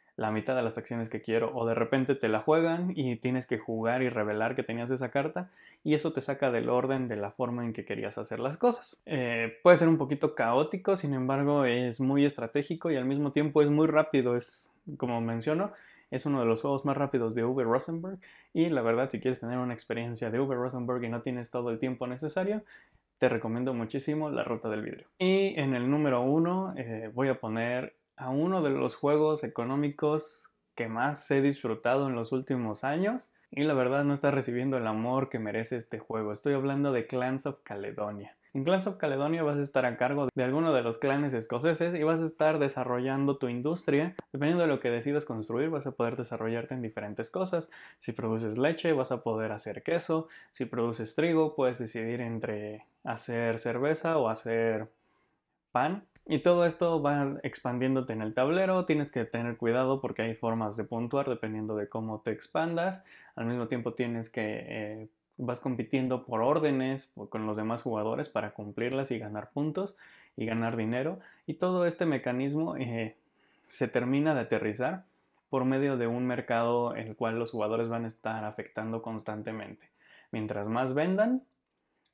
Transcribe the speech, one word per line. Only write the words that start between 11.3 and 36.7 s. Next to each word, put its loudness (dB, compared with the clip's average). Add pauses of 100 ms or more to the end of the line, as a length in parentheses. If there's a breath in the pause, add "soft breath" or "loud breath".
es 0
muy 4
estratégico -2
y 2
al 0
mismo 0
tiempo 4
es 6
muy 6
rápido. 4
Es, -10 (260)
como -2
menciono, 0 (400 loud breath)
es -4
uno 2
de 4
los 4
juegos 0
más 2
rápidos 0
de 0
Uwe 2
Rosenberg, 0 (340 loud breath)
y 2
la 2
verdad, 2
si -4
quieres 0
tener -4
una -2
experiencia -4
de 0
Uwe 0
Rosenberg -2
y -4
no -4
tienes -4
todo -2
el -2
tiempo -2
necesario, -2 (560 loud breath)
te 4
recomiendo 0
muchísimo -2
La -2
Ruta -4
del -4
Vidrio. -10 (100)
Y 2
en 2
el 0
número 4
uno, 2
eh, -6
voy 2
a 0
poner -2 (220)
a -8
uno 2
de 2
los 0
juegos 2
económicos -2 (320)
que -4
más -2
he 6
disfrutado 2
en 0
los -2
últimos -2
años, -2 (160)
y -2
la 4
verdad 4
no 2
está 2
recibiendo 0
el 0
amor 0
que -4
merece -4
este -8
juego. -4
Estoy -2
hablando 0